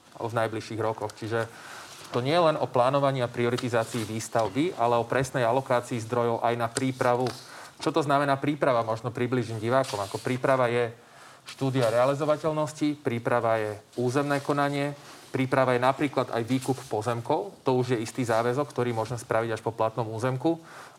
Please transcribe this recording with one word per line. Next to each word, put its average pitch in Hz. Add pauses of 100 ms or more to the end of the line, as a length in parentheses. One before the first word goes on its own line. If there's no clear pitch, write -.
(180)
v 110
najbližších 113
rokoch? 113
Čiže 113 (640)
to -
nie 131
je 175
len 156
o 123
plánovaní 135
a 120
prioritizácii 120
výstavby, 110
ale 117
o 117
presnej 127
alokácii 120
zdrojov 117
aj 120
na 117
prípravu. 127 (480)
Čo 156
to 160
znamená 143
príprava? 147
Možno 110
približím 120
divákom. 117
Ako 98
príprava 127
je 120 (560)
štúdia 127
realizovateľnosti, 147
príprava 117
je 107 (240)
územné 139
konanie, 143 (320)
príprava 131
je 120
napríklad 135
aj 117
výkup 131 (120)
pozemkov. 120 (120)
To 127
už 123
je 107
istý 117
záväzok, 120
ktorý 120
môžem 113
spraviť 113
až -
po -
platnom 110
územku. 131 (420)